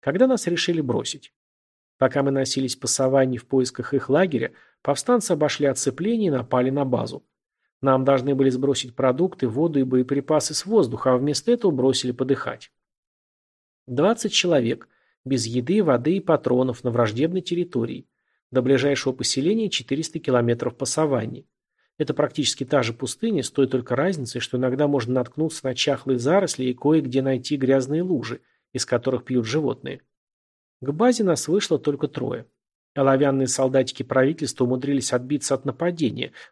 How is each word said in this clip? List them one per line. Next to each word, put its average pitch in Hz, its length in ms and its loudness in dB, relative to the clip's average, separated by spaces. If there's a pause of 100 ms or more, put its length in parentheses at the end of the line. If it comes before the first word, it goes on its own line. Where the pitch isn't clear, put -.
когда 185 260 2
нас 254 200 0
решили 170 340 0
бросить. - 520 -4 (640)
Пока 131 260 2
мы 139 100 0
носились 135 420 -2
по - 140 -12
саванне 131 500 2
в - 80 -16
поисках 127 480 -2
их 127 160 -2
лагеря, 143 420 0 (300)
повстанцы 196 500 0
обошли 147 340 0
оцепление 175 600 0
и - 20 0
напали 127 400 0
на 139 140 0
базу. 120 400 -4 (560)
Нам 131 240 4
должны 135 300 2
были 131 160 4
сбросить 127 460 -2
продукты, 131 500 0
воду 143 320 0
и 135 60 2
боеприпасы 139 720 0
с - 120 -6
воздуха, 131 460 2
а 127 40 4
вместо 143 360 0
этого 220 180 2
бросили 131 420 0
подыхать. 131 600 -4 (1120)
Двадцать 180 460 0
человек, 139 560 0 (360)
без 127 220 -2
еды, 123 380 2
воды 143 320 2
и 196 40 -2
патронов, 127 640 0
на 123 80 -2
враждебной 123 520 0
территории. 170 640 -4 (420)
До 127 120 0
ближайшего 135 500 2
поселения 190 560 0
четыреста - 500 -6
километров 120 580 0
по - 80 -6
саванне. 127 640 -2 (500)
Это 147 160 -2
практически 143 520 -2
та - 180 2
же 117 100 -2
пустыня, 147 500 -4
с - 80 -6
той 135 180 2
только 127 260 -2
разницей, 139 460 -2
что - 160 -6
иногда 131 320 0
можно 127 260 0
наткнуться 147 520 -4
на 127 80 -4
чахлые 131 440 -2
заросли 147 460 0
и 127 100 -2
кое-где 135 480 0
найти 135 340 -2
грязные 135 460 2
лужи – 123 380 -4 (320)
из 123 120 -4
которых 123 400 -2
пьют 123 220 -2
животные. 139 560 -4 (800)
К 127 100 -6
базе 233 320 4
нас 175 240 0
вышло 165 320 0
только 143 300 -2
трое. 123 380 -6 (480)
Оловянные 135 520 4
солдатики 131 560 0
правительства 131 640 0
умудрились 131 480 -2
отбиться 127 420 -2
от 131 100 -4
нападения, 160 680 -2 (200)